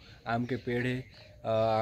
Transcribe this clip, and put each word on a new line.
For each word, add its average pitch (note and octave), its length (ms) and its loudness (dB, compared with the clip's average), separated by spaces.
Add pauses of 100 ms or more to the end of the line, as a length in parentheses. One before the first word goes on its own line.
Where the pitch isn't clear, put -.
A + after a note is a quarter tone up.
(260)
आम A#2+ 180 0
के A#2+ 120 -2
पेड़ A#2+ 300 -2
है, B2+ 180 -2 (400)
अ, A2+ 60 0 (320)